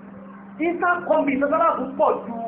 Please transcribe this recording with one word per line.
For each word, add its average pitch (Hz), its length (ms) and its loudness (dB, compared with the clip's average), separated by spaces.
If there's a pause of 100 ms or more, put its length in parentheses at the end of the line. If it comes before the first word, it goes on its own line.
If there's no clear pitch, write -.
(560)
Ìsàn 349 460 2
kọ́ǹpì 294 300 2
ìsàn 262 200 2
sálà 330 200 4
bù 269 200 -2
pọ̀ - 240 2
ju - 200 -8 (120)